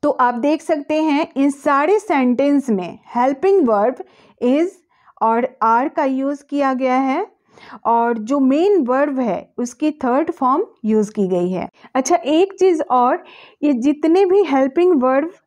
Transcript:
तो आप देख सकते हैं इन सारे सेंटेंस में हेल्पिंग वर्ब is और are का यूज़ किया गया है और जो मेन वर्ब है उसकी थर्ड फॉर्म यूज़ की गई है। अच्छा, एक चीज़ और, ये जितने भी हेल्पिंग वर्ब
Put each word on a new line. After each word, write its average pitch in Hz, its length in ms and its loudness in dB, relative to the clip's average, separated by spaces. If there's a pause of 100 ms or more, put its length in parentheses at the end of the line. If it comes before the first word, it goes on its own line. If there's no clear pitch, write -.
तो 294 60 0 (120)
आप 240 140 2
देख 285 260 0
सकते 311 420 -2
हैं 311 240 0 (100)
इन 277 140 2
सारे 294 480 0
सेंटेंस 269 720 0
में 190 300 -4 (160)
हेल्पिंग 277 520 2
वर्ब 226 360 0 (380)
is 285 280 0 (520)
और 226 260 0 (160)
are 233 320 2
का 302 100 -2
यूज़ 269 440 -6
किया 277 240 -2
गया 254 240 -2
है 269 280 -2 (600)
और 233 340 0
जो 240 200 -4
मेन 311 460 2
वर्ब 269 340 -2
है 214 380 -6
उसकी 247 340 -4 (120)
थर्ड 269 280 -2
फॉर्म 285 320 -2 (220)
यूज़ 214 260 0
की 196 160 -2
गई 180 240 -2
है। 185 160 -6 (280)
अच्छा, 269 200 0
एक 339 440 0
चीज़ 359 220 2
और, 254 420 0 (400)
ये 294 100 2
जितने 302 520 2
भी 381 180 4
हेल्पिंग 277 580 2
वर्ब 277 320 0 (140)